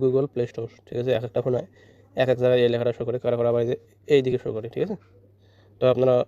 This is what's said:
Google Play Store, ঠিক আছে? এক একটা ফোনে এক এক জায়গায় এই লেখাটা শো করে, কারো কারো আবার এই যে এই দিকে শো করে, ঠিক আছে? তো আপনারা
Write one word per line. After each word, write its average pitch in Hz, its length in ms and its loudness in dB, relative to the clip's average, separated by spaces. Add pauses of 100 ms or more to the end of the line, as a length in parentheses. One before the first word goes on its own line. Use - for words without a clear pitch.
Google 131 300 2
Play 123 200 -4
Store, - 180 -10 (160)
ঠিক - 140 -10
আছে? 127 180 -2
এক 120 100 -8
একটা 123 160 -4
ফোনে 123 160 -2 (640)
এক 127 100 0
এক 120 100 -2
জায়গায় 123 220 4
এই 120 80 4
লেখাটা 117 240 -2
শো - 120 -6
করে, 120 160 -4
কারো 120 140 0
কারো 120 140 0
আবার 120 120 0
এই 117 60 -4
যে 135 60 -4 (380)
এই 139 100 6
দিকে 127 200 0
শো 120 120 -8
করে, 110 180 -8
ঠিক 139 120 -4
আছে? 202 100 -8 (800)
তো - 140 -2
আপনারা 127 220 2 (140)